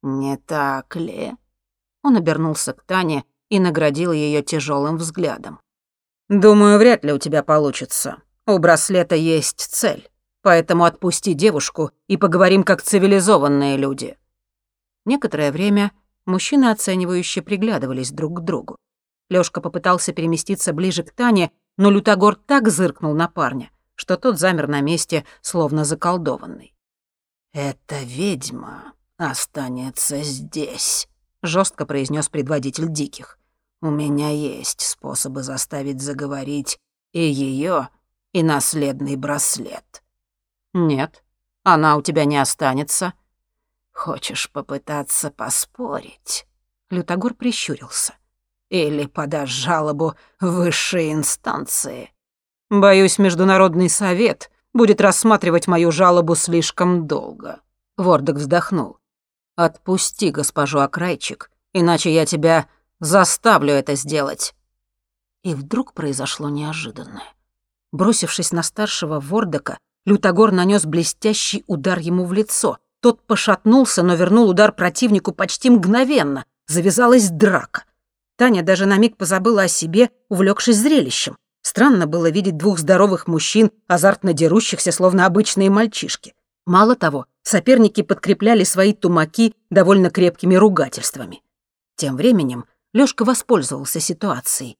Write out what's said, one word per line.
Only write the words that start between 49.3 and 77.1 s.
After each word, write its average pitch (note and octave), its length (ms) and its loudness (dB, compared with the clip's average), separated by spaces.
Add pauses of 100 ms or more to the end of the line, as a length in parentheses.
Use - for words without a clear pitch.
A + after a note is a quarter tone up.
жалобу D3+ 640 -4 (240)
в F#3+ 80 -2
высшие E3+ 680 -2
инстанции?" - 1000 -6 (560)
"Боюсь, G3 500 6
Международный F#3 680 4
совет G3 600 -2 (240)
будет A3+ 260 4
рассматривать F#3 680 2
мою E3+ 240 2
жалобу F3 420 4
слишком E3+ 720 -2
долго". - 560 -10 (360)
Вордок D#3+ 400 2
вздохнул. D3+ 600 -4 (580)
"Отпусти - 760 -2
госпожу D3 480 -4
Окрайчик, D#3 720 -6 (220)
иначе E3+ 380 2
я D#3+ 140 2
тебя E3 420 0 (320)
заставлю E3+ 760 2
это C#3 200 0
сделать". C#3+ 640 -6 (880)
И F3+ 100 -4
вдруг D3 400 -6
произошло D3 560 -8
неожиданное. D3+ 800 -10 (600)
Бросившись F#3 600 -2
на E3+ 120 -2
старшего E3+ 560 -6
Вордока, F3 580 -4 (280)
Лютогор G3+ 460 4
нанёс F#3 340 2
блестящий E3+ 840 -2
удар F3+ 320 -2
ему F3 260 -2
в F3 80 -4
лицо. G#3+ 460 -2 (220)
Тот A#3 260 2
пошатнулся, A3 720 2
но F3 140 4
вернул F#3+ 340 4
удар G3+ 220 4
противнику G3 600 0
почти - 380 -4
мгновенно. G#3 760 2 (220)
Завязалась G3+ 600 4